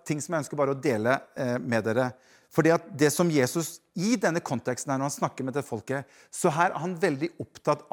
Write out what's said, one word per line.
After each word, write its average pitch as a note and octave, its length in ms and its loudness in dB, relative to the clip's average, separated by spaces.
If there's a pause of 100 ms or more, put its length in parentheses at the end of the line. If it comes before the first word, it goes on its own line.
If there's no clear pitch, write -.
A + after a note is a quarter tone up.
ting D3+ 120 -2
som F3 140 -8
jeg D#3 100 -2
ønsker C#3+ 160 -8
bare C#3 160 2
å C3 60 -10
dele, B2 400 2 (160)
eh, B2 240 -2
med A#2 260 0
dere. B2 220 2 (420)
Fordi D#3+ 220 4
at E3 140 0 (100)
det D3 160 4
som F3 180 4
Jesus D3 460 0 (180)
i G#3 240 0
denne E3+ 240 0
konteksten B2+ 480 -4
her, C3+ 80 0
når C#3 100 -2
han - 120 -10
snakker C#3 260 -4
med B2+ 80 -6
det C#3+ 120 -4
folket, C3 400 -6 (240)
så - 220 2
her F3 180 2
er - 120 -6
han F3+ 160 -4
veldig D#3+ 300 0 (140)
opptatt - 500 -4